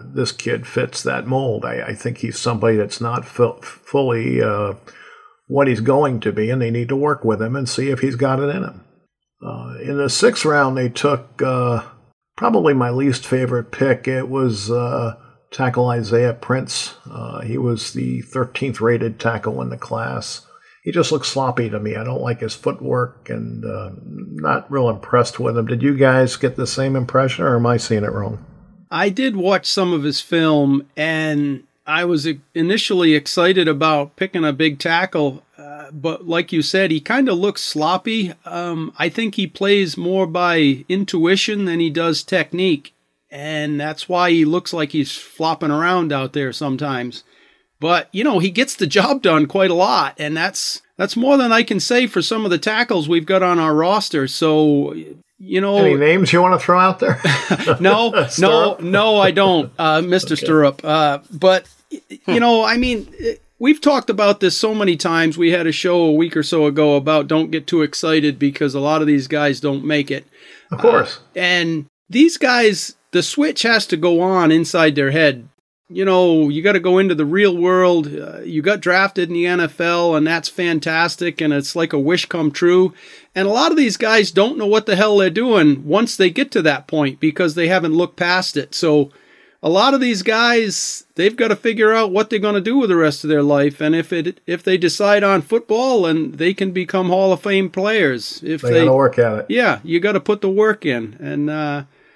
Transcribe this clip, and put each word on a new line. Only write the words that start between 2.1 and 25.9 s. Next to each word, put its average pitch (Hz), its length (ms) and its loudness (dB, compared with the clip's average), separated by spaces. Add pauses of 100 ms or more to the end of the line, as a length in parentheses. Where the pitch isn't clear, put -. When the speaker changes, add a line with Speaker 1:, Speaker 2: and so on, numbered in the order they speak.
Speaker 1:
he's 113 200 -8
somebody 113 380 0
that's 104 240 -4
not 120 240 -6
fu-, - 380 -2
fully, 127 800 -2
uh, 104 320 -2 (720)
what 139 200 0
he's 120 140 0
going 131 400 0
to 107 120 -4
be, 107 180 -2
and 127 120 -2
they 117 80 -2
need 117 200 -4
to 135 60 -2
work 147 280 -2
with 107 180 0
him 117 140 -4
and 131 120 -6
see 135 220 -4
if 131 100 -2
he's 131 160 -2
got 131 220 0
it 143 160 -2
in - 80 -6
him. - 220 -12 (600)
Uh, 123 380 -12
in 139 140 -6
the 143 120 0
sixth - 360 0
round, 143 320 2
they 127 120 0
took, 139 540 -2
uh, 123 400 -2 (540)
probably 196 360 2
my 123 180 0
least 131 360 -2
favorite 123 460 -2
pick. 131 340 0
It 131 220 -4
was, 110 420 -2
uh, 120 440 -2 (360)
tackle 123 380 -2
Isaiah 120 460 0
Prince. - 600 -6 (140)
Uh, 117 340 -12
he 117 140 -8
was 120 360 -4
the 127 300 -6
thirteenth 127 580 -6
rated 113 400 0
tackle 104 420 -4
in 62 60 -6
the 123 80 -10
class. - 680 -8 (380)
He - 80 -8
just 160 220 0
looks 143 160 -4
sloppy 123 420 -4
to 107 80 -6
me. 107 160 -6
I 107 80 -8
don't 123 180 -6
like 120 200 -4
his 113 160 -8
footwork 127 760 -6
and, - 340 -8
uh, 50 260 -10 (140)
not - 640 -6
real 131 200 0
impressed 117 480 -2
with 120 180 -2
him. 113 100 -2
Did 120 160 -4
you 139 140 0